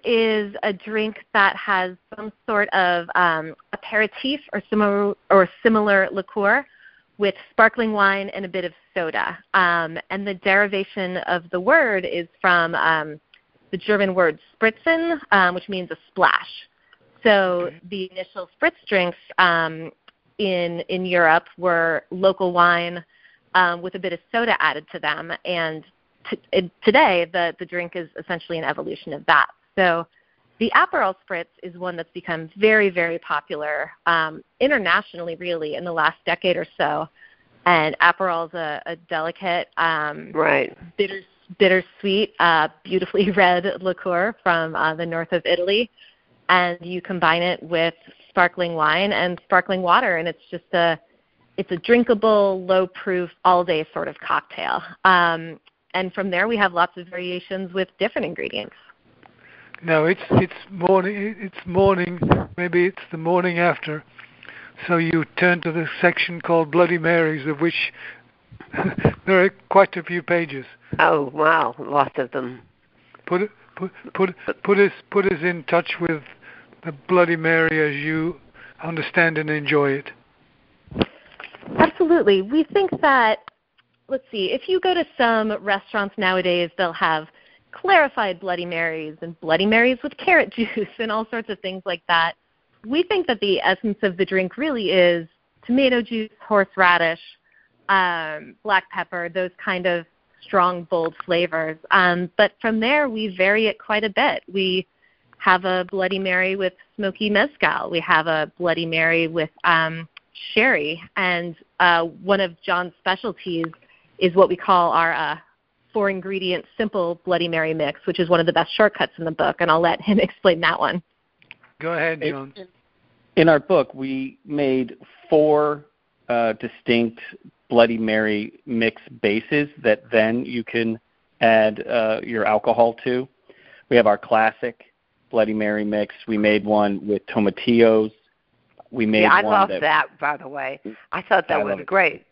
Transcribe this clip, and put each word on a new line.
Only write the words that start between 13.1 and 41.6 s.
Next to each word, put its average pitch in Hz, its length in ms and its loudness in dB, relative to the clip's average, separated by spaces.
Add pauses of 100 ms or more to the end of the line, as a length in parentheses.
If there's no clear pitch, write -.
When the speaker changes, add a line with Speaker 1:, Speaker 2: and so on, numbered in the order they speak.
Speaker 1:
the 190 60 -8
German 196 380 0
word 165 240 2 (160)
spritzen, 330 640 0 (120)
um, 185 220 4
which 185 160 -10
means 180 220 -8
a 160 60 -10 (100)
splash. - 600 0 (560)
So 185 440 2
Speaker 2:
Okay. 160 120 -14 (100)
Speaker 1:
the 190 220 -10
initial 185 380 -12 (100)
spritz 339 160 0 (120)
drinks, 180 300 0 (200)
um, 165 540 0 (480)
in, 175 420 -2
in 185 240 -6
Europe 170 400 4 (120)
were 170 540 0
local 190 420 0
wine, 175 500 2 (520)
um, 175 260 2
with 180 140 -10
a 190 40 -10
bit 175 140 -6
of 170 60 -10 (120)
soda 226 300 0
added 151 300 -2
to 175 80 -12
them. 156 340 -6 (120)
And 160 380 -4 (460)
t-, 202 100 -6 (120)
it, 180 200 0 (120)
today, 208 500 4
the, 170 260 -2
the 185 60 -10
drink 175 300 -10
is 170 120 -8 (120)
essentially 165 400 -8
an 160 40 -8
evolution 151 500 -8
of 147 120 -12
that. 151 220 4 (280)
So 170 300 0 (540)
the 226 160 -2
Aperol 233 400 2 (120)
Spritz 170 200 -8 (160)
is 175 140 -16
one 175 200 -8
that's 165 140 -10
become 165 460 -8
very, 214 320 4
very 170 300 -2
popular, 151 720 -6 (140)
um, 160 380 0 (160)
internationally, 185 760 0
really, 160 400 -6
in 143 80 -8
the 175 80 -8
last 160 340 0
decade 175 300 0
or 170 120 -6 (100)
so. 151 320 -2 (560)
And 160 340 2
Aperol's 170 540 0
a, 156 320 -8
a 170 100 -10
delicate, 170 840 -6
um, 156 560 -2
Speaker 3:
Right. 151 440 0 (200)
Speaker 1:
bitter, 196 240 -4 (380)
bittersweet, 190 800 0